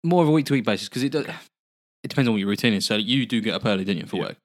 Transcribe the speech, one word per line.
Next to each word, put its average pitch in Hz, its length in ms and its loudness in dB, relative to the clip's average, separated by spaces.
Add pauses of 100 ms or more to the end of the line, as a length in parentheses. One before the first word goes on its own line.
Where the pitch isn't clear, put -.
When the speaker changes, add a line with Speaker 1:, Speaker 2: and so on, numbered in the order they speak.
Speaker 1:
more 170 180 4
of 151 60 6
a 151 40 6
week-to-week 143 320 2
basis, 104 240 -2
'cause 127 140 -4
it 139 80 -2
does, 151 160 -4
it - 800 -18
depends 127 200 0
on 113 60 2
what 104 40 0
your 98 100 -2
routine 107 240 2
is. 98 140 0
So 110 100 -2
you 117 300 0
do 113 140 -2
get 107 140 -2
up 104 120 -4
early, 95 180 0
don't 98 120 0
you, - 100 -8
for - 100 -6
Speaker 2:
Yeah. 90 60 -2
Speaker 1:
work? - 220 -8